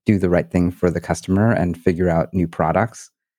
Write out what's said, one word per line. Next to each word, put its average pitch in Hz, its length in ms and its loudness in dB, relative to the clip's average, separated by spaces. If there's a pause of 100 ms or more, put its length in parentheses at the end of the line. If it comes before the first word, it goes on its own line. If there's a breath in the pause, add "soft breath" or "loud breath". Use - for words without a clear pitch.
do 104 120 4
the 90 120 0
right 85 200 2
thing 90 200 0
for 87 200 0
the 82 100 -4
customer 95 520 0
and 87 240 -2
figure 90 320 -2
out 82 240 0
new 87 160 -2
products. 85 600 -2 (280)